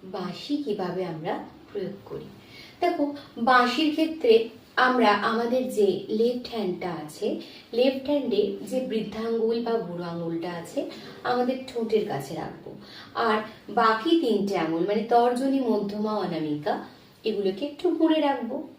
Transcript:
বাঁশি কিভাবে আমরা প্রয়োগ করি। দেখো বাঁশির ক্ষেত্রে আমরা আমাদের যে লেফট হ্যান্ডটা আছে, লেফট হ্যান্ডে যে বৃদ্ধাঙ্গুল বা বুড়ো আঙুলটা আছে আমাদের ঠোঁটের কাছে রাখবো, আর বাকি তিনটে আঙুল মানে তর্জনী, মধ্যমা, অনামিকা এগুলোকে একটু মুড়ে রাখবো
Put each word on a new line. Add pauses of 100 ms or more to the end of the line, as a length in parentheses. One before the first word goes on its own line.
(160)
বাঁশি (100)
কিভাবে (100)
আমরা (380)
প্রয়োগ (140)
করি। (540)
দেখো (440)
বাঁশির
ক্ষেত্রে (540)
আমরা (200)
আমাদের (140)
যে (300)
লেফট
হ্যান্ডটা (120)
আছে, (520)
লেফট
হ্যান্ডে (280)
যে (120)
বৃদ্ধাঙ্গুল (100)
বা (120)
বুড়ো
আঙুলটা (100)
আছে (500)
আমাদের (120)
ঠোঁটের
কাছে (100)
রাখবো, (560)
আর (420)
বাকি (120)
তিনটে (100)
আঙুল
মানে (100)
তর্জনী, (100)
মধ্যমা, (120)
অনামিকা (560)
এগুলোকে
একটু (120)
মুড়ে (100)
রাখবো (220)